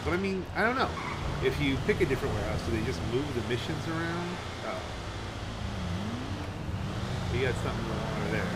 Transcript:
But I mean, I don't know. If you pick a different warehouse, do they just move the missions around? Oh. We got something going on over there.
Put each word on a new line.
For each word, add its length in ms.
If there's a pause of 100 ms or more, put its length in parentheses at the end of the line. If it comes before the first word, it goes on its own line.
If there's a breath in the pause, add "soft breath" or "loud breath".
But 100
I 40
mean, 280 (100)
I 80
don't 120
know. 140 (540)
If 180
you 160 (100)
pick 140
a 40
different 300
warehouse, 300
do 120
they 80
just 160 (120)
move 200
the 140
missions 400
around? 500 (300)
Oh. 140 (2500)
We 60
got 160
something 320
going 120
on 220
over 140
there. 200